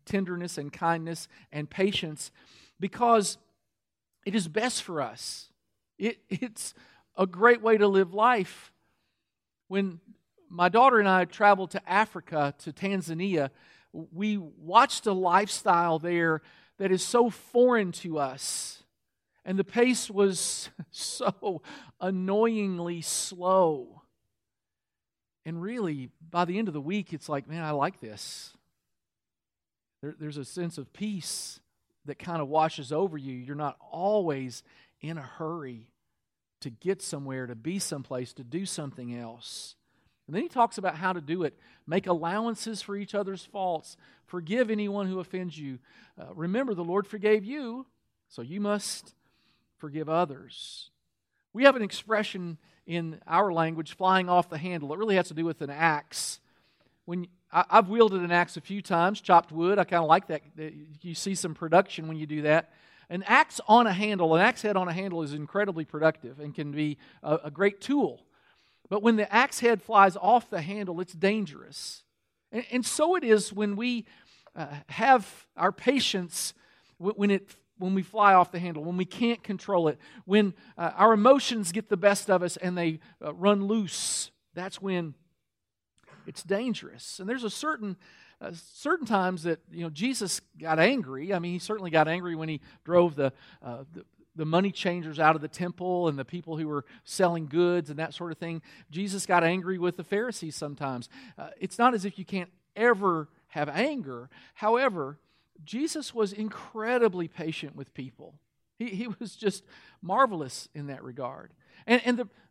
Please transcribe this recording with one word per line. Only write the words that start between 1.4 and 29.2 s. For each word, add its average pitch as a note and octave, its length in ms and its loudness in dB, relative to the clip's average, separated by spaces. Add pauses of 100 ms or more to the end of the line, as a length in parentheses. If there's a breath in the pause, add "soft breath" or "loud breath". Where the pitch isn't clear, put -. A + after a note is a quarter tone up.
and D3+ 180 -8
patience F#3+ 600 -2 (500 soft breath)
because A3+ 580 4 (880)
it G3 80 -6
is F3+ 140 0
best G#3+ 340 -2
for E3 180 -6
us. - 480 -8 (500)
It, A3+ 200 -4 (100)
it's - 460 -8 (420 soft breath)
a F#3+ 100 2
great G#3+ 360 6
way A3 160 4
to G#3 80 6
live G3 260 4
life. G#3+ 600 0 (960)
When F#3 320 -2 (480)
my F3+ 200 2
daughter A#3 300 8
and G3+ 100 6
I F#3 160 6
traveled G3 460 4
to F#3 200 -8
Africa, E3 680 0
to D3+ 140 -14
Tanzania, E3+ 800 -2 (420 soft breath)
we F#3+ 440 -6
watched F#3 680 2
a G#3 60 2
lifestyle F3+ 840 2
there E3 440 0 (360 soft breath)
that G3 120 0
is F3+ 120 2
so A#3+ 280 4
foreign A#3+ 640 2
to D#3+ 260 -6
us. - 640 -8 (600)
And F#3+ 140 -4
the F#3+ 60 0
pace A#3+ 460 0
was G3 580 0 (120)
<laughs> - 100 -14
so - 720 -6 (380 loud breath)
annoyingly F#3+ 1000 -2
slow. F3 1000 0 (1400)
And E3 160 -10
really, F3 500 -6 (200)
by F3 140 0
the F3+ 140 -4
end A3 100 -2
of D3+ 60 -6
the D3+ 60 -6
week, F3+ 320 -4
it's - 160 -12
like, C#3 200 -4
"Man, E3 160 -8
I D3+ 80 -4
like D3+ 280 -2
this." - 520 -14 (1500)